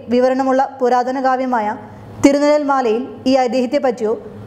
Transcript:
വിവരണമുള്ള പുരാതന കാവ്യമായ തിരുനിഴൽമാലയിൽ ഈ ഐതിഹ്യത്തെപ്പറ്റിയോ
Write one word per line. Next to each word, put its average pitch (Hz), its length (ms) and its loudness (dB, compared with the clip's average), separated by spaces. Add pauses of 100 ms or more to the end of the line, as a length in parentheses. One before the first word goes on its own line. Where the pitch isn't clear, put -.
വിവരണമുള്ള 262 720 0
പുരാതന 254 420 0
കാവ്യമായ 254 540 0 (480)
തിരുനിഴൽമാലയിൽ 277 840 2 (180)
ഈ 262 100 2
ഐതിഹ്യത്തെപ്പറ്റിയോ 247 840 0 (280)